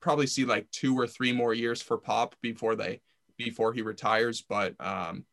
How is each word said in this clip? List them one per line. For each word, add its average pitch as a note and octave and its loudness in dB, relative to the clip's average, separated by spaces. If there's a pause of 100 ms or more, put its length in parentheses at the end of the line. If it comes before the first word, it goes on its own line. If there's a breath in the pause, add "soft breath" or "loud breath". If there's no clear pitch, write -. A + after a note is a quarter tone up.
probably D3 2
see, C3 0
like, A2 0
two C3 2
or A#2+ 2
three B2 0
more A#2+ 2
years A#2 -2
for - -2
Pop A#2 0
before A2+ 0
they G2+ -6 (380)
before A2+ 0
he A#2 -4
retires. A2 0
But, G2+ -2
um, F#2 -6